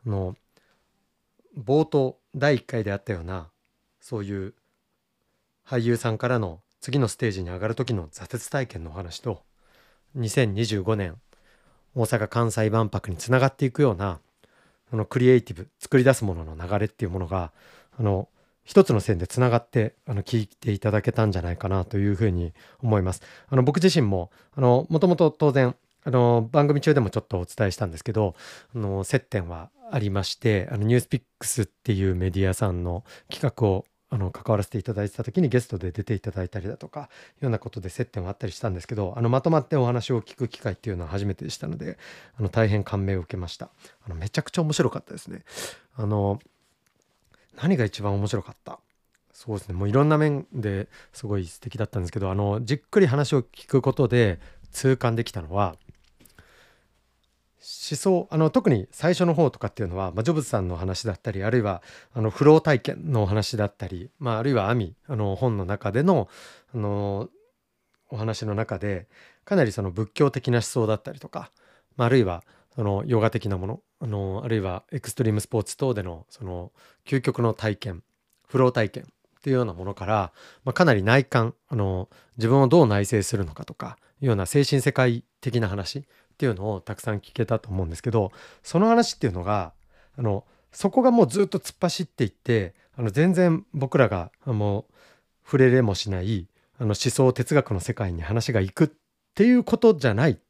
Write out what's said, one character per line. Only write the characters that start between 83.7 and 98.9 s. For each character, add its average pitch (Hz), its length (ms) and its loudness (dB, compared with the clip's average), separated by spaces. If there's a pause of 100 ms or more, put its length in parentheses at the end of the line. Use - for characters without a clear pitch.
か、 120 240 -14 (240)
い 139 40 -4
う - 20 2
よ 117 60 4
う - 20 4
な 95 100 0
精 143 180 2
神 131 200 2
世 139 80 2
界 123 320 2 (180)
的 120 180 -2
な 110 80 0
話 101 320 -6
っ 139 40 -14 (340)
て 143 80 -2
い 127 40 2
う 110 40 -2
の 101 180 -4
を 95 80 -4
た 104 160 -10
く - 60 -20
さ 110 120 -4
ん 101 60 -4
聞 - 140 -18
け 113 140 -2
た 113 100 0
と - 120 -8
思 95 140 -4
う 82 40 -4
ん - 20 -8
で 82 60 -8
す - 80 -18
け 123 80 -2
ど、 107 200 2 (300)
そ - 160 -4
の 214 120 4
話 233 260 4
っ - 20 -20
て - 80 -4
い 107 60 0
う - 20 -8
の 90 100 -6
が、 95 300 -2 (420)
あ 135 60 -8
の、 104 240 -2 (260)
そ 196 200 -2
こ 262 100 4
が 254 80 6
も 233 140 6
う 139 40 4
ず 165 140 -2
っ 196 60 2
と 196 100 -6
突 - 160 -8
っ - 80 -20
走 175 220 -2
っ - 20 -4
て - 200 -2
い - 20 -6
っ - 20 -6
て、 104 460 -2 (200)
あ 127 60 -8
の、 113 80 0
全 165 240 2
然 175 400 4
僕 135 240 -2
ら 123 100 6
が、 92 240 -4 (140)
あ 131 80 -2
の、 104 320 0 (580)
触 - 140 -2
れ 131 140 8
れ 127 100 6
も 104 140 2
し 101 160 -6
な 92 100 -4
い、 98 260 -4 (300)
あ 127 60 -6
の、 107 60 0
思 104 60 0
想 127 380 2
哲 127 220 -2
学 131 180 2
の 92 60 -2
世 - 160 -6
界 92 180 -4
に 82 80 -6
話 110 320 -2
が 104 80 4
行 92 100 -2
く - 120 2
っ 151 60 2 (440)